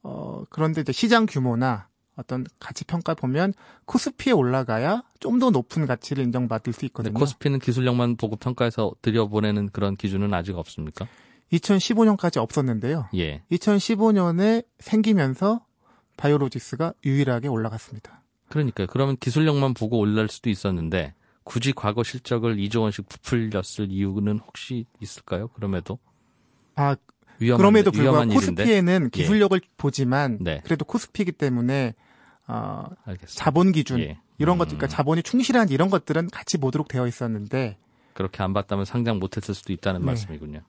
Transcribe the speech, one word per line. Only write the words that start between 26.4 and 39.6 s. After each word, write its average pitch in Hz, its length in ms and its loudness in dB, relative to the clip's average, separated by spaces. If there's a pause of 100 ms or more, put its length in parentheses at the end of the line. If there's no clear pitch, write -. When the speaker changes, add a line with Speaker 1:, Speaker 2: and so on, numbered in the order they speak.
Speaker 1:
아, 143 200 2 (440)
Speaker 2:
위험한, 117 180 4
Speaker 1:
그럼에도 202 340 8
불구하고 - 280 4
Speaker 2:
위험한 113 120 2
일인데. 185 320 2
Speaker 1:
코스피에는 185 420 4
Speaker 2:
예. 120 40 0
Speaker 1:
기술력을 190 500 4 (160)
보지만 135 640 0
Speaker 2:
네. 80 240 -4
Speaker 1:
그래도 160 220 -2
코스피이기 - 480 -4
때문에, 123 600 0 (540)
어, 101 380 -6 (180)
Speaker 2:
알겠습니다. - 400 -12
Speaker 1:
자본 170 300 4
기준, 131 260 0
Speaker 2:
예. 78 200 -6 (180)
Speaker 1:
이런 170 180 2
Speaker 2:
음. 170 40 -2
Speaker 1:
것, 170 60 2
그러니까 147 220 -4
자본이 156 360 0
충실한지 233 500 2
이런 165 160 2
것들은 170 400 0
같이 - 280 -6
보도록 143 300 0
되어 127 180 -2
있었는데 113 720 -4 (360)
Speaker 2:
그렇게 95 300 -4
안 95 100 0
봤다면 98 320 -2
상장 117 340 0
못했을 98 340 -4
수도 - 200 -6